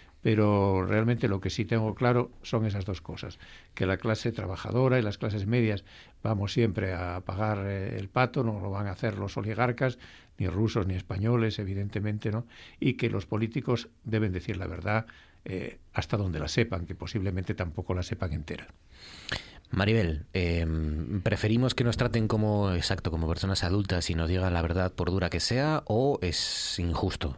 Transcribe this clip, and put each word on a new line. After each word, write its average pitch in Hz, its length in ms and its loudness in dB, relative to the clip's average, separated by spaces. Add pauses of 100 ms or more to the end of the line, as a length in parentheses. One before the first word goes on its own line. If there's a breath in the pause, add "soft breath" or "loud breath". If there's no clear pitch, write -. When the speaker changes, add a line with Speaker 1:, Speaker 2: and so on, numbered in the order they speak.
(220 soft breath)
Speaker 1:
Pero 101 640 4
realmente 113 440 2
lo 98 100 0
que 95 100 -4
sí 107 140 -2
tengo 110 320 0
claro 123 340 4 (120)
son 110 240 0
esas 98 180 0
dos 92 160 -4
cosas, - 400 -10 (340 loud breath)
que - 120 -2
la 92 100 2
clase 110 380 0
trabajadora 107 680 0
y - 20 2
las 104 160 -2
clases 107 300 -2
medias 110 380 2 (360 loud breath)
vamos 104 300 0
siempre 101 420 2
a 90 280 -4
pagar, 101 440 -2
eh, 98 320 -4
el 98 120 -8
pato, 127 340 2
no 110 160 -2
lo 98 100 -4
van 98 180 -4
a 98 40 -4
hacer 101 260 -4
los 98 200 -6
oligarcas, 120 600 0 (400 loud breath)
ni 92 120 0
rusos 98 380 2
ni 92 80 0
españoles, 110 640 0
evidentemente, 101 720 -2
¿no? 113 140 -2 (360 loud breath)
Y 123 140 2
que 113 140 0
los 101 160 -2
políticos 113 640 0 (160)
deben 107 300 0
decir 92 240 -4
la 92 100 -6
verdad, 98 380 -2 (400 loud breath)
eh, - 340 -8 (140)
hasta - 240 0
donde 92 220 0
la - 100 -2
sepan, 92 360 0
que 90 100 -10
posiblemente 95 580 -4
tampoco 90 400 -4
la 90 100 0
sepan 90 300 -4
entera. - 340 -8 (1040 loud breath)
Speaker 2:
Maribel, 92 600 2
em, 82 880 0
preferimos 110 540 2
que - 80 2
nos 120 120 2
traten 113 320 2
como, 104 460 2
exacto, 87 380 0
como 80 160 0
personas 92 360 0
adultas 92 460 2
y 85 60 0
nos 82 120 2
digan 92 260 2
la 85 100 2
verdad 90 280 2
por 87 200 -2
dura 90 180 2
que 85 100 -2
sea, 147 460 0
o 131 360 2
es - 580 -2
injusto 85 580 -2